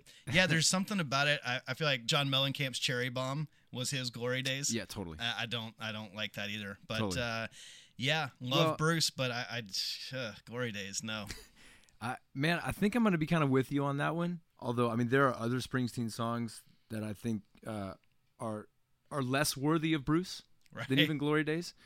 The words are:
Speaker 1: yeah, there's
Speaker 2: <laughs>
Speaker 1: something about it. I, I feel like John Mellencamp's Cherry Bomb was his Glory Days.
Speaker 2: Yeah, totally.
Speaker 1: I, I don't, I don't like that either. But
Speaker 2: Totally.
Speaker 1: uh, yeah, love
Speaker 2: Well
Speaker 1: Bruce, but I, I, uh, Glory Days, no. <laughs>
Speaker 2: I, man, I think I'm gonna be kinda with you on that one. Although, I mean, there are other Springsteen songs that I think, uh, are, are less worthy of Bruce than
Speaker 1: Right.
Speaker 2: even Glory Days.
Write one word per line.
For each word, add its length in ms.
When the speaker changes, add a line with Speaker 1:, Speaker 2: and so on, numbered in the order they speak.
Speaker 1:
yeah, 160
there's 180
Speaker 2:
<laughs> 20
Speaker 1:
something 300
about 300
it. 180
I, 220
I 60
feel 120
like 200
John 220
Mellencamp's 520
Cherry 300
Bomb 360
was 200
his 180
Glory 320
Days. 320
Speaker 2:
Yeah, 120
totally. 340
Speaker 1:
I, 240
I 20
don't, 340
I 120
don't 240
like 160
that 180
either. 280
But 100
Speaker 2:
Totally. 240
Speaker 1:
uh, 240
yeah, 340
love 260
Speaker 2:
Well 100
Speaker 1:
Bruce, 340
but 200
I, 140
I, 40
uh, 160
Glory 240
Days, 320
no. 220
<laughs> 400
Speaker 2:
I, 140
man, 300
I 80
think 240
I'm 80
gonna 140
be 80
kinda 200
with 240
you 140
on 140
that 180
one. 240
Although, 320
I 60
mean, 140
there 180
are 100
other 200
Springsteen 520
songs 520
that 160
I 80
think, 300
uh, 280
are, 260
are 100
less 340
worthy 380
of 100
Bruce 380
than 100
Speaker 1:
Right. 40
Speaker 2:
even 180
Glory 240
Days. 320